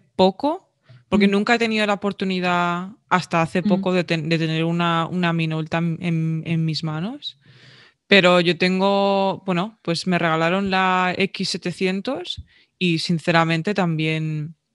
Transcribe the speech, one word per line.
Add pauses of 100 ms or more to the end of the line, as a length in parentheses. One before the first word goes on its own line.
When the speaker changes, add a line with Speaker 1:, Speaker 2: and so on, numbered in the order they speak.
(160)
Speaker 1:
poco (420)
porque
Speaker 2:
Mm.
Speaker 1:
nunca
he
tenido
la
oportunidad (220)
hasta
hace
Speaker 2:
Mm.
Speaker 1:
poco
de
ten-,
de
tener
una,
una
Minolta
en,
en,
en
mis
manos. (680)
Pero
yo
tengo,
bueno,
pues
me
regalaron
la
X
setecientos (380)
y
sinceramente
también (200)